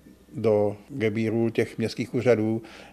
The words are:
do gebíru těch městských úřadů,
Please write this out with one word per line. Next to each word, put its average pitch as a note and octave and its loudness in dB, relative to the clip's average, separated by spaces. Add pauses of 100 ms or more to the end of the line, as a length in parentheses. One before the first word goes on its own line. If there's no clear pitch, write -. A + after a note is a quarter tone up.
(340)
do G#2 2 (120)
gebíru A2+ 0
těch - -2
městských A2 -4
úřadů, A2+ 2 (300)